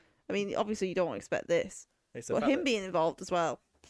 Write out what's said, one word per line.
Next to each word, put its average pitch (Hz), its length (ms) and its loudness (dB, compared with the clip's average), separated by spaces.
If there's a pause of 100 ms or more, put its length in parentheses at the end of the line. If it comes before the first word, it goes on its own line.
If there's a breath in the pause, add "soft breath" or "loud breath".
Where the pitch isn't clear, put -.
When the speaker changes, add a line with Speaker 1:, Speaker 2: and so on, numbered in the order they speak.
(300 soft breath)
Speaker 1:
I - 20 -2
mean, 202 240 -2
obviously 208 320 0
you 175 60 -4
don't 165 220 0
expect - 320 -4
this. - 400 0 (260)
Speaker 2:
it's 117 140 -10
the - 60 0
Speaker 1:
But - 60 4
Speaker 2:
fact - 120 4
Speaker 1:
him 285 80 2
Speaker 2:
that 349 40 -4
Speaker 1:
being 220 200 0
involved 170 360 0
as 185 100 -10
well. 165 300 0 (300)